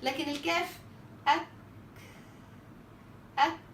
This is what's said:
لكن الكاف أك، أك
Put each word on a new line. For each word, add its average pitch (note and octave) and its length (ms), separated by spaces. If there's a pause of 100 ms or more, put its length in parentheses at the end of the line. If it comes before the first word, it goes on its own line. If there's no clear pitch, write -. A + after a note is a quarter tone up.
لكن C#4+ 260
الكاف E4+ 500 (480)
أك، D#4+ 200 (1900)
أك D#4 180 (180)